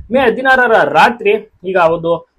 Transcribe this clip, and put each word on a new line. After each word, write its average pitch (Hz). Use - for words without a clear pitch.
ಮೇ 247
ಹದಿನಾರರ 247
ರಾತ್ರಿ 208
ಈಗ 185
ಒಂದು 165